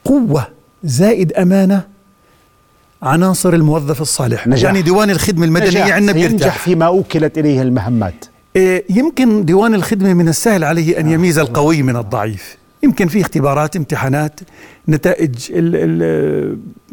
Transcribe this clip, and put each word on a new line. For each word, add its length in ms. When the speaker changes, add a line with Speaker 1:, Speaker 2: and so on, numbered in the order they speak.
Speaker 1:
قوة 420
زائد 480
أمانة، 500
عناصر 520
الموظف 480
الصالح. 440
Speaker 2:
نجاح. 180
Speaker 1:
يعني 180
ديوان 280
الخدمة 340
المدنية 240
Speaker 2:
نجاح. 240
Speaker 1:
عندنا 200
Speaker 2:
سينجح 180
Speaker 1:
بيرتاح. 280
Speaker 2:
فيما 280
أوكلت 520
إليه 240
المهمات. 640
Speaker 1:
إيه، 340
يمكن 540
ديوان 300
الخدمة 400
من 140
السهل 360
عليه 360
أن 80
Speaker 2:
آه. 40
Speaker 1:
يميز 260
القوي 440
من 140
الضعيف. 600
يمكن 260
في 120
اختبارات، 560
امتحانات، 640
نتائج 460
ال-، 260
ال-، 840